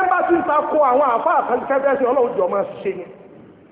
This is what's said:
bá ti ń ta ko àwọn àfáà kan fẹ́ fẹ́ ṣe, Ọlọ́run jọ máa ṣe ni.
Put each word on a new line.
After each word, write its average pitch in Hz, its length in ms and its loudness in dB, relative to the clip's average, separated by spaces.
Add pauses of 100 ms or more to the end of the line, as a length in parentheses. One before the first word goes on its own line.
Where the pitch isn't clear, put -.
bá 359 180 2
ti 349 140 2
ń 320 80 0
ta 294 160 0
ko - 180 -2
àwọn 269 300 4
àfáà 269 360 0
kan 240 160 -2
fẹ́ 269 200 -2
fẹ́ 269 160 2
ṣe, 262 100 -2
Ọlọ́run 240 300 0
jọ 185 120 0
máa 202 160 -2 (100)
ṣe 196 200 -8
ni. 175 120 -12 (680)